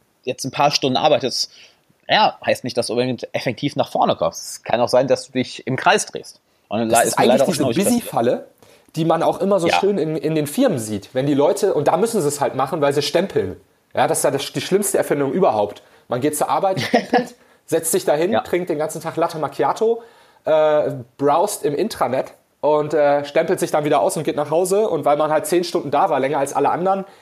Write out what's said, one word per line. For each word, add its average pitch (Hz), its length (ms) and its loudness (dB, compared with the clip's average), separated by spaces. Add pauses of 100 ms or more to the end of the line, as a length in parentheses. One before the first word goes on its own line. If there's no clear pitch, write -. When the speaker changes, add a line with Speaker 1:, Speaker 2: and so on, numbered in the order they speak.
(220)
Speaker 1:
jetzt - 220 -8
ein 131 60 -8
paar 147 200 2
Stunden 131 260 0
arbeitest, 131 540 0 (580)
ja, 196 360 2
heißt - 200 -14
nicht, 123 120 -8
dass 117 120 -2
du 101 40 -6
unbedingt 123 420 -2
effektiv 135 420 -4
nach 123 140 -2
vorne - 260 0
kommst. 82 260 -4
Es - 200 -16
kann 113 180 -2
auch 120 80 0
sein, 127 200 2
dass 127 180 0
du - 60 -20
dich - 340 -4
im 131 100 -2
Kreis 196 300 2
drehst. - 340 -16 (280)
Und 113 220 -2
Speaker 2:
Das 117 80 4
Speaker 1:
le-, 117 60 6
Speaker 2:
ist 101 80 0
Speaker 1:
ist - 60 -4
mir - 80 6
leider 123 180 6
Speaker 2:
eigentlich - 40 2
Speaker 1:
auch 180 60 0
schon 135 180 0
Speaker 2:
diese 143 80 0
Speaker 1:
häufig 202 40 2
passiert. 233 160 2
Speaker 2:
Busy-Falle, 135 460 -2 (500)
die 160 80 0
man 165 180 2
auch 151 180 0
immer 196 200 2
so 170 80 0
Speaker 1:
Ja. 175 120 2
Speaker 2:
schön 196 180 2
in, 156 180 -2
in 156 180 -2
den 151 120 0
Firmen 233 320 0
sieht. 107 360 -8
Wenn 131 120 0
die 151 80 2
Leute, 170 400 2
und 147 140 0
da 175 80 4
müssen 220 240 0
sie 147 80 2
es 147 120 -4
halt 127 140 0
machen, 139 260 -2
weil 143 120 2
sie 143 100 0
stempeln. 110 580 -2 (340)
Ja, 127 120 2
das 151 120 0
ist - 60 0
ja 151 60 2
das, 139 220 -4
die 143 80 -6
schlimmste 196 380 0
Erfindung 143 340 0
überhaupt. 127 500 0 (260)
Man 123 120 -4
geht 147 160 0
zur - 120 -2
Arbeit, 156 320 0
Speaker 1:
<laughs> - 0 -
Speaker 2:
stempelt, 240 540 0 (320)
setzt 160 260 -2
sich 185 120 0
dahin, 170 280 2
Speaker 1:
Ja. 226 80 2
Speaker 2:
trinkt 180 300 -2
den 151 80 -2
ganzen 156 220 -6
Tag 156 160 -8
Latte 165 220 -2
Macchiato, 156 640 0 (420)
äh, 151 460 4 (280)
browst 156 460 2
im 147 120 0
Intranet 143 560 -2 (280)
und, 151 340 2
äh, 143 300 4
stempelt 170 360 0
sich 165 100 -4
dann 151 140 0
wieder 147 160 2
aus 185 160 0
und 156 80 -4
geht 165 120 -4
nach 143 140 -4
Hause. 190 380 2
Und 147 160 -2
weil 147 120 4
man 151 140 0
halt 151 160 0
zehn 180 160 2
Stunden 151 300 -4
da 156 180 2
war, 143 80 0
länger 139 200 0
als 143 160 -2
alle 139 160 0
anderen, 190 340 -2 (180)